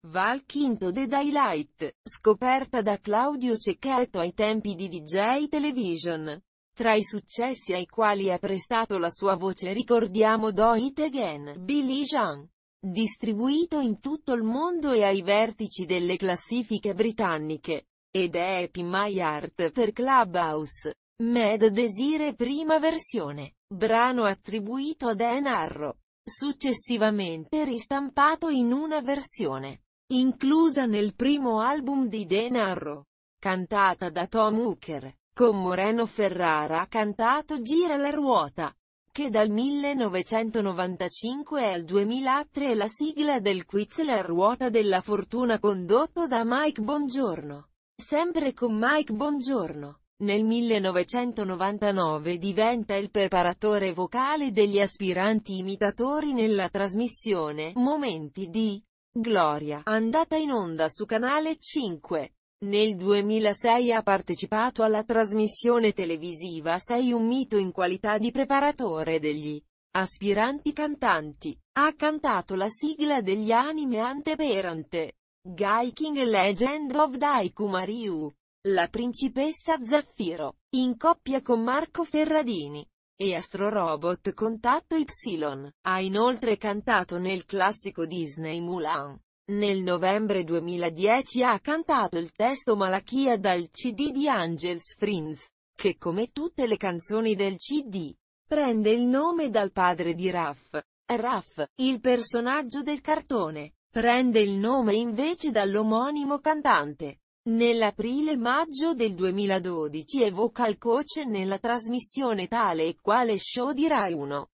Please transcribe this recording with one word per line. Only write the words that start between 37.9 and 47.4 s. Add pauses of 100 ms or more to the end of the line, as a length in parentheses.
la
ruota, (400)
che
dal
millenovecentonovantacinque
al
duemilatré
è
la
sigla
del
quiz
La
ruota
della
fortuna
condotto
da
Mike
Bongiorno. (260)